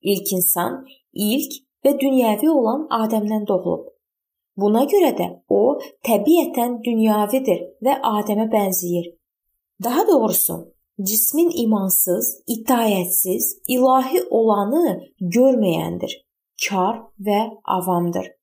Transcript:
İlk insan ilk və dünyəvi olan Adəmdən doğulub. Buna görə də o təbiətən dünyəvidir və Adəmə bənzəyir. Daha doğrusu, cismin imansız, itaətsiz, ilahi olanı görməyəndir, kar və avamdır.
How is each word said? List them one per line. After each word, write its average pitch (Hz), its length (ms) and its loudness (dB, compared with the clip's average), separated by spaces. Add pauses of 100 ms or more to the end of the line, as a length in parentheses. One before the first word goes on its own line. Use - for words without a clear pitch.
İlk 190 280 -2
insan 180 520 -2 (260)
ilk 220 420 -4 (260)
və 277 160 2
dünyəvi 262 560 2
olan 269 380 0
Adəmdən 220 580 -2
doğulub. 175 420 -2 (680)
Buna 208 260 2
görə 349 300 2
də 180 120 -2 (200)
o 226 320 2 (200)
təbiətən 240 840 0
dünyəvidir 220 800 0 (160)
və 262 180 0 (100)
Adəmə 208 460 0
bənzəyir. 185 560 -2 (760)
Daha 254 260 0
doğrusu, 220 500 2 (420)
cismin 220 520 0
imansız, 202 960 -2
itaətsiz, 220 1000 0 (180)
ilahi 262 640 2
olanı 220 760 0 (160)
görməyəndir, 180 960 2 (460)
kar 202 420 -2 (140)
və 208 260 0 (220)
avamdır. 175 680 -2 (140)